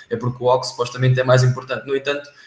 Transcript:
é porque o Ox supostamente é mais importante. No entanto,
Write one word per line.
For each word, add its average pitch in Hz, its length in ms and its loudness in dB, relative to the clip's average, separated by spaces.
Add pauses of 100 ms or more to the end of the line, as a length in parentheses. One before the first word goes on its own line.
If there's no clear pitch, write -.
é 120 80 -4
porque 120 260 -6
o 123 40 2
Ox 127 220 2
supostamente 127 500 0
é 127 60 2
mais 127 180 4
importante. 127 440 -2
No 139 100 -2
entanto, 143 320 -4 (180)